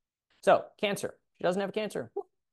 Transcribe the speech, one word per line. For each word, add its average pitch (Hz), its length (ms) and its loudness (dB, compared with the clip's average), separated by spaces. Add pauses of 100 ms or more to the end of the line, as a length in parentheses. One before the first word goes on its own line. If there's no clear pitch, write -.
(440)
So, - 220 6 (140)
cancer. - 360 -4 (220)
She - 60 -8
doesn't 180 180 0
have 190 120 -6
cancer. 208 380 -6 (420)